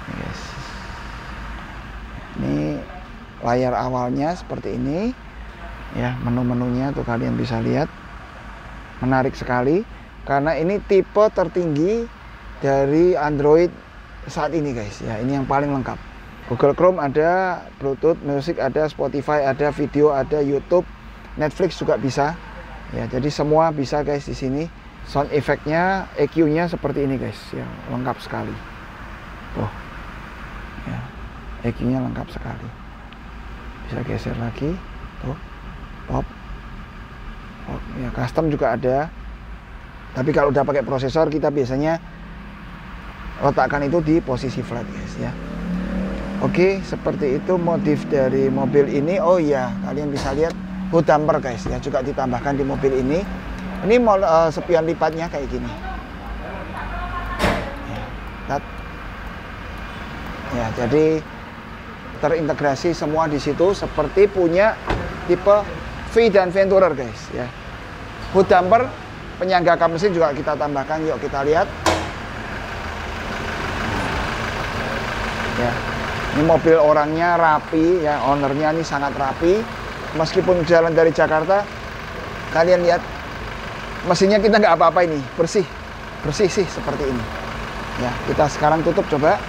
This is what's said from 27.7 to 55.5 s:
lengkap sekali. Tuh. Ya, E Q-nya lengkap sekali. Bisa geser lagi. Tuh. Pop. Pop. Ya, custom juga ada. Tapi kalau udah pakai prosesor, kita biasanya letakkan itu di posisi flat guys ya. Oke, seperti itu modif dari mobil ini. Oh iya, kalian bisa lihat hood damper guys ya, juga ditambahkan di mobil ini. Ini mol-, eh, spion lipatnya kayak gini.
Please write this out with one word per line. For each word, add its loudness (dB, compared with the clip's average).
lengkap -4
sekali. -6
Tuh. -4
Ya, -6
E 0
Q-nya 0
lengkap -6
sekali. -10
Bisa -6
geser -4
lagi. -4
Tuh. -6
Pop. -4
Pop. -8
Ya, -4
custom 0
juga 2
ada. 0
Tapi 0
kalau 4
udah 4
pakai 2
prosesor, 2
kita 2
biasanya 0
letakkan 2
itu 4
di 4
posisi -2
flat -6
guys -10
ya. -4
Oke, 2
seperti -2
itu 2
modif 0
dari 4
mobil 4
ini. 2
Oh 6
iya, 2
kalian -2
bisa -2
lihat 2
hood 4
damper 6
guys -4
ya, -2
juga -2
ditambahkan 0
di 2
mobil 2
ini. 2
Ini 4
mol-, 6
eh, 6
spion 2
lipatnya 0
kayak -6
gini. -6